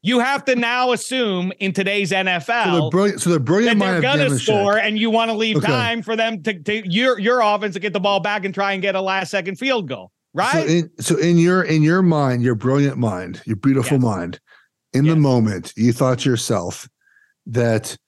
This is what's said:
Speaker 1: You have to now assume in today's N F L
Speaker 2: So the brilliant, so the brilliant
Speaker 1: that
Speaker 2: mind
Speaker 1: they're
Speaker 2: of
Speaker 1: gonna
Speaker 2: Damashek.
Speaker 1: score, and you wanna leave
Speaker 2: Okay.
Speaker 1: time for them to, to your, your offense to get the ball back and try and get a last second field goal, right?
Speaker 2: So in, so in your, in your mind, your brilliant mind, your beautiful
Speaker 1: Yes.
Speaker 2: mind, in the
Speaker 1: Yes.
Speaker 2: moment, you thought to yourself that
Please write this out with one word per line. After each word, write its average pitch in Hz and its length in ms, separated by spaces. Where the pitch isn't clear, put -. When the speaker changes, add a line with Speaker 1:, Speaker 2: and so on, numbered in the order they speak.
Speaker 1:
You 240 180
have 277 240
to 262 100
now 247 380
assume 202 640
in 196 140
today's 196 400
N 190 160
F 175 200
L 233 160
Speaker 2:
So 175 200
the 120 60
brilliant, 196 320
so 175 80
the 165 100
brilliant 208 400
Speaker 1:
that 196 40
Speaker 2:
mind 180 200
Speaker 1:
they're 269 80
Speaker 2:
of 294 60
Speaker 1:
gonna 277 120
Speaker 2:
Damashek. 135 120
Speaker 1:
score, 208 360
and 214 180
you 220 140
wanna 226 240
leave 220 220
Speaker 2:
Okay. - 100
Speaker 1:
time 233 340
for 226 140
them 220 300
to, 196 180
to 208 260
your, 233 300
your 240 220
offense 208 340
to 190 60
get 196 120
the 208 60
ball 196 220
back 208 240
and 196 100
try 196 180
and 190 80
get 190 140
a 190 60
last 190 320
second 190 240
field 247 320
goal, 98 240
right? 208 200
Speaker 2:
So 311 200
in, 170 180
so - 160
in 170 220
your, 180 260
in 156 180
your 170 200
mind, 139 420
your 123 100
brilliant 135 440
mind, 92 480
your 110 100
beautiful 135 400
Speaker 1:
Yes. 127 80
Speaker 2:
mind, 92 360
in 139 140
the 160 80
Speaker 1:
Yes. 160 40
Speaker 2:
moment, 113 580
you 117 160
thought 127 280
to 139 100
yourself 104 580
that 117 500